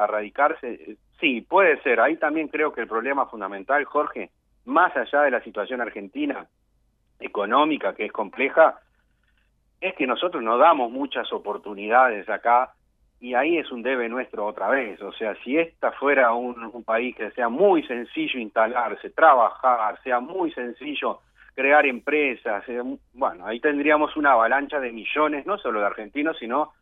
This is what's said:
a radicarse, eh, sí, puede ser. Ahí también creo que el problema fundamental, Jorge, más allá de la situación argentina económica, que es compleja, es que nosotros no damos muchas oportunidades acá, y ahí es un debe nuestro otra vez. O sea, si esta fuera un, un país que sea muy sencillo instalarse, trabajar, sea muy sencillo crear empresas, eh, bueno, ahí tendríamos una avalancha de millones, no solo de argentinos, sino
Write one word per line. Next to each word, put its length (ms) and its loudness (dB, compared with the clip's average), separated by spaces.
a 40 2
radicarse, 600 -2
eh, 280 -12
sí, 220 0
puede 420 4
ser. 160 2
Ahí 180 4
también 300 -2
creo 260 -2
que 80 -6
el 60 -6
problema 400 -2
fundamental, 580 -4
Jorge, 460 -4
más 320 2
allá 240 0
de 100 4
la 120 -2
situación 360 -8
argentina 680 -8
económica, 720 0
que 120 -6
es 60 -10
compleja, 680 2
es 140 -6
que 140 -4
nosotros 340 -2
no 160 0
damos 340 4
muchas 400 -6
oportunidades 960 0
acá, 440 0
y 160 -8
ahí 240 2
es 120 -8
un 120 -10
debe 260 -2
nuestro 380 -6
otra 220 -4
vez. 340 -2
O 80 -10
sea, 320 -6
si 140 -2
esta 340 -2
fuera 420 4
un, 300 -4
un 200 -14
país 320 -2
que 160 -8
sea 160 -2
muy 360 4
sencillo 560 -6
instalarse, 720 -2
trabajar, 920 4
sea 180 0
muy 320 -4
sencillo 680 -6
crear 320 6
empresas, 840 -2
eh, 120 -6
bueno, 340 -4
ahí 140 -6
tendríamos 560 2
una 160 4
avalancha 480 2
de 140 -6
millones, 520 -2
no 120 -4
solo 240 -2
de 60 2
argentinos, 500 -4
sino 340 -2